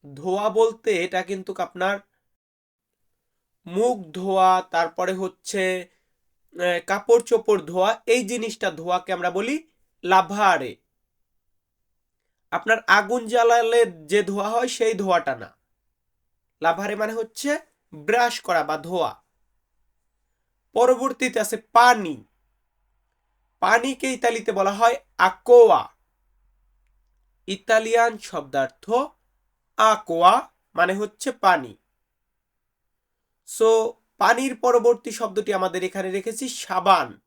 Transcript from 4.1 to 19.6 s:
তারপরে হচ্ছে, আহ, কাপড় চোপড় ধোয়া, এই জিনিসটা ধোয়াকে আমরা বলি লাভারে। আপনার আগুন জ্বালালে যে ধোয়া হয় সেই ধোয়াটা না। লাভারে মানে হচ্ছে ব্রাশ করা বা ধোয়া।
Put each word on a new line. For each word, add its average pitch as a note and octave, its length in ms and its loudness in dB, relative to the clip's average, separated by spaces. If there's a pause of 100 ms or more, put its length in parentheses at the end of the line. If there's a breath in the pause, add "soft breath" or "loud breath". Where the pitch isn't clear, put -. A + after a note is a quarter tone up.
তারপরে F3 520 -4
হচ্ছে, F#3 760 -6 (680)
আহ, F3 320 -2
কাপড় A#3 340 2
চোপড় G#3 400 0
ধোয়া, F#3 440 -2
এই A#3+ 180 2
জিনিসটা G#3+ 480 -6
ধোয়াকে F3+ 420 -6
আমরা F3 180 -4
বলি A#3 360 -6 (360)
লাভারে। F#3 720 2 (1800)
আপনার A3 260 0 (100)
আগুন G#3+ 400 2
জ্বালালে A#3 580 4
যে F3 380 -4
ধোয়া G3+ 260 -6
হয় A#3+ 180 -2
সেই A3+ 260 -2
ধোয়াটা F3 420 -2
না। G#2+ 220 -18 (1040)
লাভারে F#3+ 340 -2
মানে G#3+ 180 -6
হচ্ছে C#4 460 -6 (340)
ব্রাশ G#3+ 480 -2
করা E3+ 220 -2
বা D3+ 140 -4
ধোয়া। E3 460 -6 (1500)